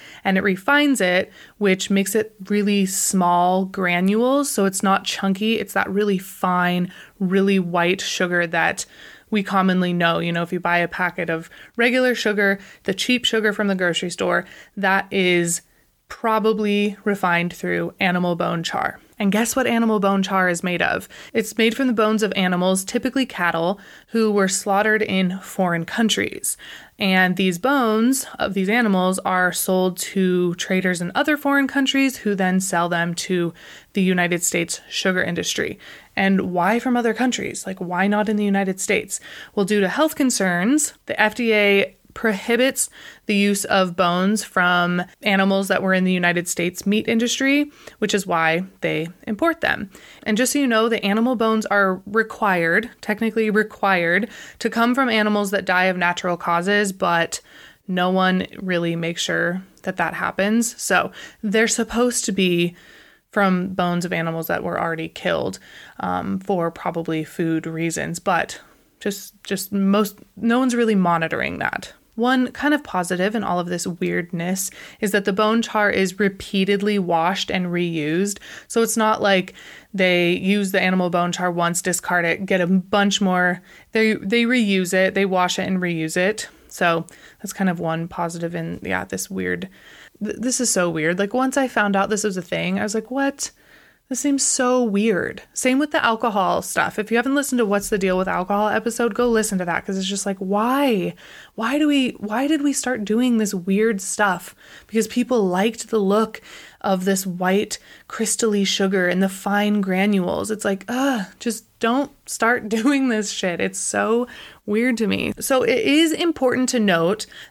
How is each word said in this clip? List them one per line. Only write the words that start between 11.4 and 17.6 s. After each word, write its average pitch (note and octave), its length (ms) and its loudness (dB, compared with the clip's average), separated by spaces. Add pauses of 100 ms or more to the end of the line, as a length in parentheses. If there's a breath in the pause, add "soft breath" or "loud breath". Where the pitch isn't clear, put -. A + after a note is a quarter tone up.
regular B3 380 2
sugar, G3+ 460 0 (240 loud breath)
the F#3+ 100 -2
cheap B3 300 0
sugar G#3+ 280 2
from G3+ 140 -2
the G3 80 2
grocery F3+ 360 -2
store, F3+ 360 -2 (300 loud breath)
that G3 360 0
is F3 500 2 (460 soft breath)
probably G#3 920 0
refined F3 500 0
through F3 460 -4